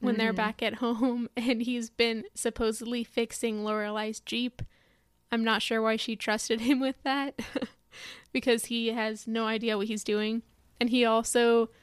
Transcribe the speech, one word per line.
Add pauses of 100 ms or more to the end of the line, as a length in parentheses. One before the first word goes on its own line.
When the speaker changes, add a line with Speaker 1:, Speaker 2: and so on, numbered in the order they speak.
Speaker 1:
when
they're
Speaker 2:
Mm-hmm.
Speaker 1:
back
at
home
<laughs>
and
he's
been (100)
supposedly
fixing
Lorelai's
Jeep. (680)
I'm
not
sure
why
she
trusted
him
with
that (480)
<laughs>
because
he
has
no
idea
what
he's
doing. (380)
And
he
also (140)